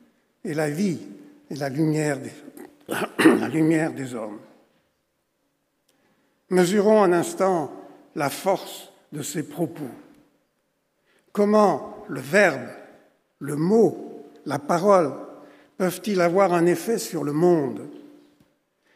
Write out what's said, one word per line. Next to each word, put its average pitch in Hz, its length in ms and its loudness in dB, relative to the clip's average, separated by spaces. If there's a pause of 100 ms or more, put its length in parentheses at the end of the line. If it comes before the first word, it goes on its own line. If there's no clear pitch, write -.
(440)
et 175 100 -6
la 151 160 -2
vie 156 300 -2 (500)
est 156 60 -12
la 139 120 -6
lumière 151 520 -2
des, 120 100 -12 (560)
<clears throat> - 80 -8 (300)
la - 240 6
lumière 160 440 0
des 123 220 -10
hommes. » 107 240 -10 (2000)
Mesurons 196 520 4
un 180 120 4
instant 170 580 0 (420)
la 147 140 -2
force - 640 -4 (180)
de 147 120 -10
ces 160 200 -8
propos. 160 460 -8 (1400)
Comment 208 640 2 (120)
le - 120 -8
verbe, 139 480 2 (720)
le 143 180 -6
mot, 180 680 2 (180)
la 143 140 -4
parole 175 560 2 (640)
peuvent-ils 185 420 -2
avoir 175 320 4
un 170 140 4
effet 175 320 0
sur 156 260 -6
le 143 80 -4
monde, 151 560 2 (1080)